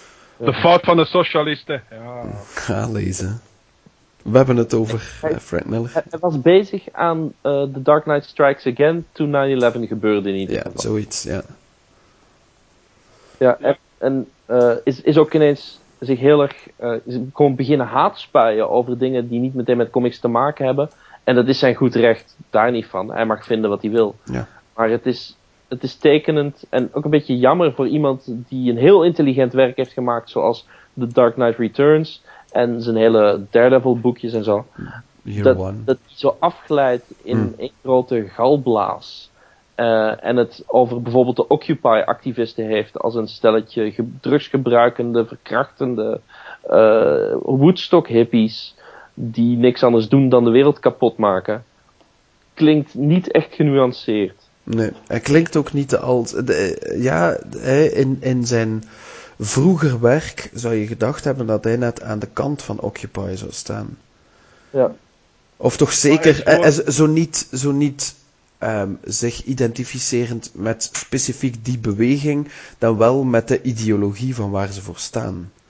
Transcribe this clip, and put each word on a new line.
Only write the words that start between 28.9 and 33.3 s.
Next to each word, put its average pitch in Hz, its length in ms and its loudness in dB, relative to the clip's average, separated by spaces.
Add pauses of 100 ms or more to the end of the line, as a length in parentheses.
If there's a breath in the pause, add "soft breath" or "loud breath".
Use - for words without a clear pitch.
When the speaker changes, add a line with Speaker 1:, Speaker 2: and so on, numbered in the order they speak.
Speaker 3:
intelligent 139 500 2
werk 127 240 2
heeft 131 160 -4
gemaakt, 123 360 -4
zoals 113 380 -2 (320 soft breath)
The 123 80 -4
Dark 120 260 4
Knight 117 240 0
Returns 147 640 0 (280 soft breath)
en 120 300 0
zijn 117 140 -2
hele 110 540 4